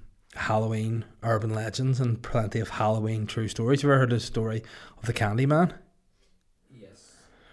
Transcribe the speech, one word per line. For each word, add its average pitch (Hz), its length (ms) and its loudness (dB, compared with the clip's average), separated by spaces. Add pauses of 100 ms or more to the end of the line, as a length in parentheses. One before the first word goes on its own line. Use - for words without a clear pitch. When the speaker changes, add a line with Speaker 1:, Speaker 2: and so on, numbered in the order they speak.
(340)
Speaker 1:
Halloween 110 720 -2 (180)
urban 113 320 0
legends 120 460 -2
and 117 220 0
plenty 113 380 -2
of 101 100 -4
Halloween 110 560 0
true 107 220 -4
stories. 127 340 0
You 143 80 4
ever 135 80 6
heard 123 120 4
the 117 100 2
story 113 420 -4 (360)
of - 60 -12
the 113 80 -2
Candyman? 139 640 2 (960)
Speaker 2:
Yes. - 460 -20 (360)